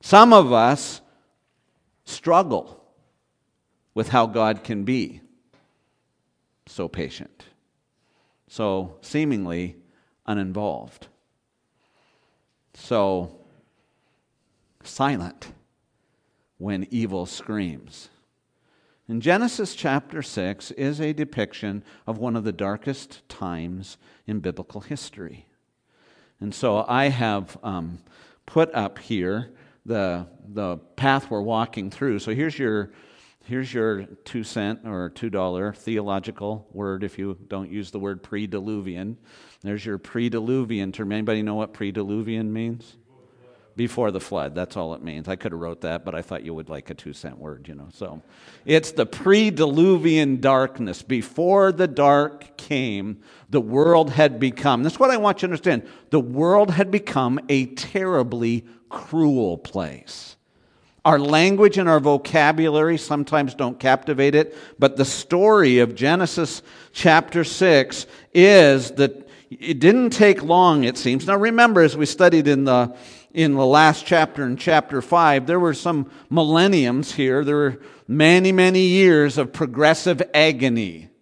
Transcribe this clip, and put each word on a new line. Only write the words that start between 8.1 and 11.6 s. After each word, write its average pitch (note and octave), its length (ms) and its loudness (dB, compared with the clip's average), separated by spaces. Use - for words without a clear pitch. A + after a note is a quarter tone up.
so F#2+ 540 -6
seemingly F#2 760 -6
uninvolved, F#2+ 840 -10